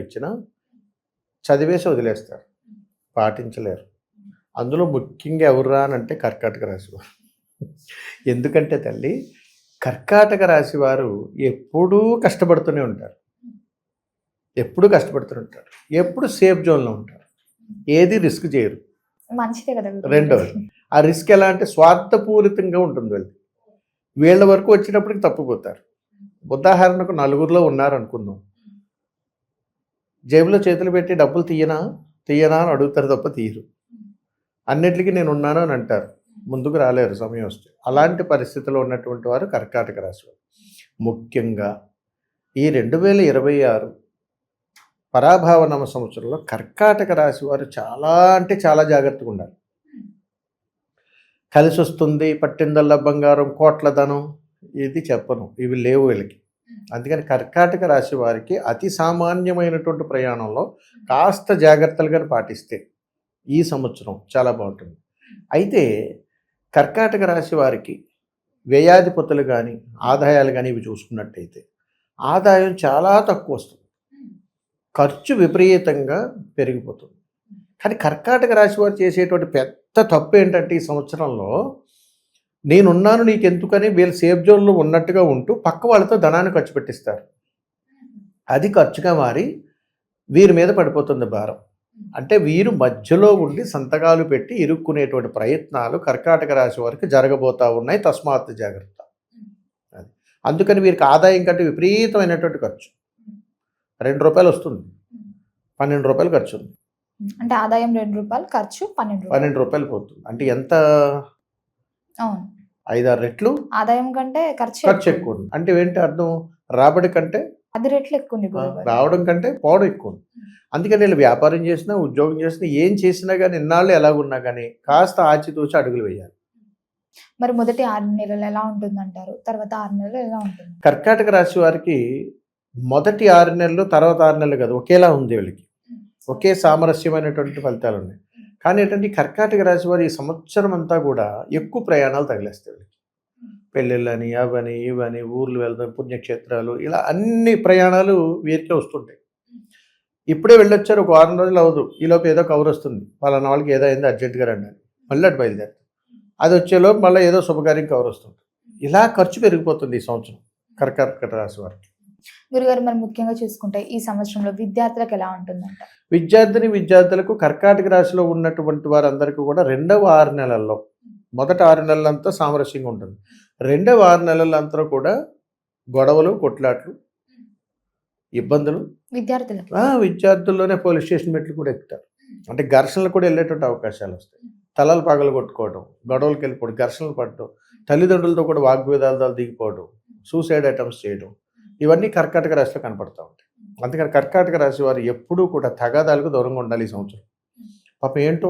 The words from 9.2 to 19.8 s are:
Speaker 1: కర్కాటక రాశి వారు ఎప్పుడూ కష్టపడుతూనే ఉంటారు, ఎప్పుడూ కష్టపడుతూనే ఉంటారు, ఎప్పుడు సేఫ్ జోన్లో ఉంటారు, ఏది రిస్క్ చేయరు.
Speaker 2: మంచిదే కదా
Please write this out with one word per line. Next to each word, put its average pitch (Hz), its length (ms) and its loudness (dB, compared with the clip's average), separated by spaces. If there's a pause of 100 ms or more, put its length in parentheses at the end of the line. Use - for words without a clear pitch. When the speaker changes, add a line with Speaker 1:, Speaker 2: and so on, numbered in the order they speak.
Speaker 1:
కర్కాటక 202 600 2
రాశి 160 360 2
వారు 135 320 0 (420)
ఎప్పుడూ 180 480 0 (240)
కష్టపడుతూనే 160 680 0
ఉంటారు, - 260 -16 (1400)
ఎప్పుడూ 151 300 2 (100)
కష్టపడుతూనే - 500 -4
ఉంటారు, - 240 -20 (320)
ఎప్పుడు 180 260 -4 (120)
సేఫ్ 190 280 4
జోన్లో 131 300 0
ఉంటారు, - 280 -20 (720)
ఏది 180 280 4
రిస్క్ 160 300 -4
చేయరు. 110 220 -2 (520)
Speaker 2:
మంచిదే 233 460 -8
కదా 202 140 -8